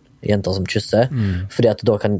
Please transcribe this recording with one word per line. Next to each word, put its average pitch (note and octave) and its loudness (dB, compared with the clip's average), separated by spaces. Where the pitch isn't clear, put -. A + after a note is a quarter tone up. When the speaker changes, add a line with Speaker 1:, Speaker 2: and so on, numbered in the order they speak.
Speaker 1:
jenter G2+ 0
som F#2+ -4
kysser. A2 0
Speaker 2:
Mm. G2 -2
Speaker 1:
Fordi - 2
at G#2+ 0
da G#2+ 4
kan G#2 0